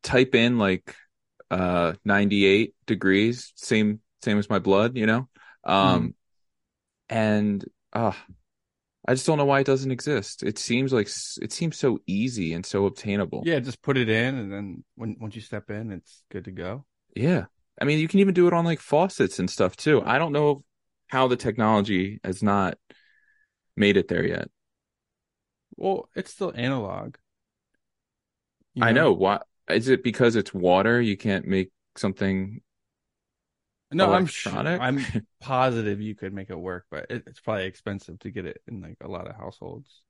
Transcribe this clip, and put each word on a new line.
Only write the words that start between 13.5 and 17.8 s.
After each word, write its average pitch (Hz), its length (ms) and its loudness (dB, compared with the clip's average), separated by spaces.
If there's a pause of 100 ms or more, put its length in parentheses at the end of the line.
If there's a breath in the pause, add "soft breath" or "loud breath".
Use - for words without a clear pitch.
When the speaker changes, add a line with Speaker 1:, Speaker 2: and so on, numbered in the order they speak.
Speaker 2:
just 127 220 -10
put 139 160 0
it 120 100 0
in, 120 280 0
and 101 160 -8
then 98 320 -10 (100)
when, 110 260 -10
once 107 160 -12
you 107 60 -14
step - 280 -12
in, 107 220 -8
it's - 380 -16
good 92 160 -12
to - 40 -14
go. 92 360 -12 (280)
Speaker 1:
Yeah. 135 320 0 (340)